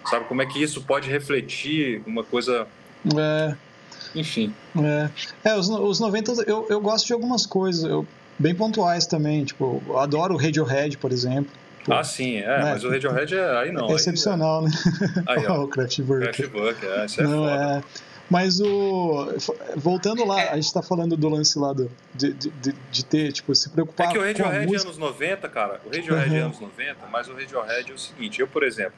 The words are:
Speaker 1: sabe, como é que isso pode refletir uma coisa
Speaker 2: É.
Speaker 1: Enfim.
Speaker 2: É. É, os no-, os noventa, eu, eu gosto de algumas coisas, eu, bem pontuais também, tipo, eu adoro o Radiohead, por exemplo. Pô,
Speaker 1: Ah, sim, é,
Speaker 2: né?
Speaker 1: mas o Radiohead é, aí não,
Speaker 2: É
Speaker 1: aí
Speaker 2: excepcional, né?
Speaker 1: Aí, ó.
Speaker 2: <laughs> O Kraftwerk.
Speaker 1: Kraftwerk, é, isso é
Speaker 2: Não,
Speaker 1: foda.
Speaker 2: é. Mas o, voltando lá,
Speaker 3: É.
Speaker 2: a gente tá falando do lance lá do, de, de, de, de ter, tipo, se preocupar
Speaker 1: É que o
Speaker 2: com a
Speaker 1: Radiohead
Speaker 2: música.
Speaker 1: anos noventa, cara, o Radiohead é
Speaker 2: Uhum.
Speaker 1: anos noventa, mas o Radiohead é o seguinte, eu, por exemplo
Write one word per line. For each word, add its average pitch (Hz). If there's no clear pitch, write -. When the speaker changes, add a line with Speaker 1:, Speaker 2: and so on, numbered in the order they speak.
Speaker 1:
sabe, 117
como 127
é 135
que 139
isso 139
pode 135
refletir 135
uma 113
coisa 120
Speaker 2:
É. 151
Speaker 1:
Enfim. 208
Speaker 2:
É. 151
É, 214
os 185
no-, 208
os 202
noventa, 214
eu, 214
eu 208
gosto 214
de 240
algumas 240
coisas, 185
eu, 156
bem 165
pontuais 185
também, 151
tipo, 135
eu 127
adoro 151
o -
Radiohead, 147
por 131
exemplo. 127
Pô, 113
Speaker 1:
Ah, 147
sim, 127
é, 101
Speaker 2:
né? 135
Speaker 1:
mas 117
o 123
Radiohead 135
é, 175
aí 147
não, 127
Speaker 2:
É 120
Speaker 1:
aí 156
Speaker 2:
excepcional, 160
né? 160
Speaker 1:
Aí, -
ó. 160
Speaker 2:
<laughs> -
O -
Kraftwerk. 131
Speaker 1:
Kraftwerk, 113
é, 101
isso 104
é 147
Speaker 2:
Não, 151
Speaker 1:
foda. 143
Speaker 2:
é. -
Mas 185
o, 190
voltando 185
lá, 196
Speaker 3:
É. 170
Speaker 2:
a -
gente 160
tá 175
falando 170
do 156
lance 151
lá 139
do, 127
de, 135
de, 147
de, 139
de 131
ter, 151
tipo, -
se -
preocupar 160
Speaker 1:
É 175
que 220
o -
Speaker 2:
com 190
a 202
Speaker 1:
Radiohead 196
Speaker 2:
música. 196
Speaker 1:
anos 156
noventa, 151
cara, 101
o 107
Radiohead 156
é -
Speaker 2:
Uhum. 156
Speaker 1:
anos 156
noventa, 123
mas 120
o 131
Radiohead 127
é -
o -
seguinte, 110
eu, 135
por 147
exemplo 110